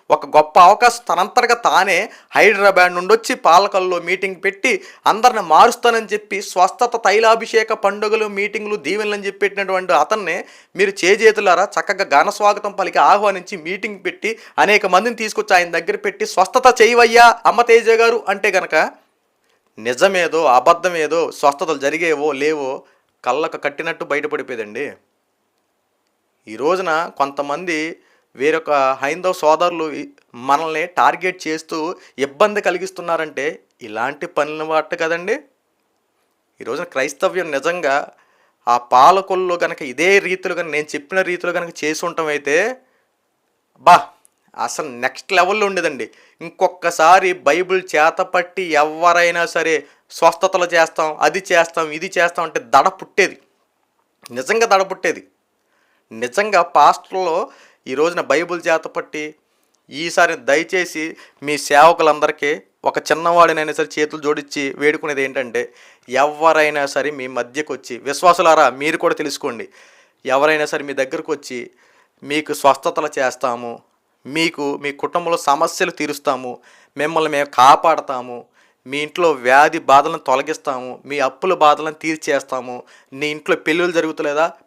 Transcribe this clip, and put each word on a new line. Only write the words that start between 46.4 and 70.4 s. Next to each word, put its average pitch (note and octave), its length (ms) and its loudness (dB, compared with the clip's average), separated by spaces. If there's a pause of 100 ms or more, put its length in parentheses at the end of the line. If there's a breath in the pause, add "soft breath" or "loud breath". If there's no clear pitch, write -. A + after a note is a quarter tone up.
ఇంకొకసారి F3 920 2
బైబిల్ F3+ 500 0 (140)
చేతపట్టి F3 640 -2
ఎవరైనా E3+ 840 2
సరే D#3+ 380 -2 (260 soft breath)
స్వస్థతలు F3+ 540 0
చేస్తాం, D#3+ 560 0
అది D#3 220 0 (100)
చేస్తాం, E3+ 380 0
ఇది D#3+ 280 -10
చేస్తాం F3 260 -2
అంటే D#3+ 160 -8
దడ C3+ 280 4
పుట్టేది, - 500 -4 (920)
నిజంగా G#3 360 -2
దడ F#3+ 240 2
పుట్టేది. F#3 360 -6 (840)
నిజంగా E3+ 500 -2
పాస్టర్లో F3+ 880 0 (360 soft breath)
ఈ C3 80 -8
రోజున E3 260 -2
బైబిల్ E3 480 -2
చేతపట్టి D#3 640 -6 (560)
ఈసారి E3 460 0
దయచేసి D#3+ 800 -2 (260 soft breath)
మీ D3 160 -4
సేవకులందరికీ D3+ 1000 2 (240)
ఒక C#3 140 -2
చిన్నవాడినైనా D#3+ 760 2
సరే D#3 160 -4 (100)
చేతులు D3+ 240 -4
జోడించి C#3+ 560 -4
వేడుకునేది D3 440 0
ఏంటంటే, B2 500 -4 (360 soft breath)
ఎవరైనా D3+ 760 2
సరే C#3 240 -4
మీ C3+ 160 -10
మధ్యకు B2+ 460 -6
వచ్చి, B2 260 -12
విశ్వాసులారా D#3 720 2
మీరు C#3+ 260 -4
కూడా E3 180 0
తెలుసుకోండి, C3+ 540 -10 (580 soft breath)
ఎవరైనా D3+ 400 0